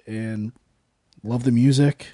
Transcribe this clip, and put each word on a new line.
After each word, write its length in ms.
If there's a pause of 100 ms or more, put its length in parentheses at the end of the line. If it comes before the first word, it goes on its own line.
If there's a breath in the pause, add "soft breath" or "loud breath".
and 440 (720)
love 200
the 80
music. 640